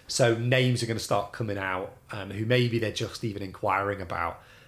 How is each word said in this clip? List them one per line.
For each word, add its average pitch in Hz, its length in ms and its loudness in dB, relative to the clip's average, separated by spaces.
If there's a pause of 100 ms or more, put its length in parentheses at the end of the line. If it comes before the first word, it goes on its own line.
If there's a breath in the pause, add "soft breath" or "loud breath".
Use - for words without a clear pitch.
so 117 280 4
names 123 460 4
are 113 40 -2
gonna 113 140 -2
start - 320 -2
coming 104 260 -4
out, 95 340 -4 (200)
um, 101 180 -8
who 101 160 -4
maybe 120 340 4
they're 107 120 0
just - 320 -6
even 98 180 -6
inquiring 98 580 0
about. 87 400 -6 (280 loud breath)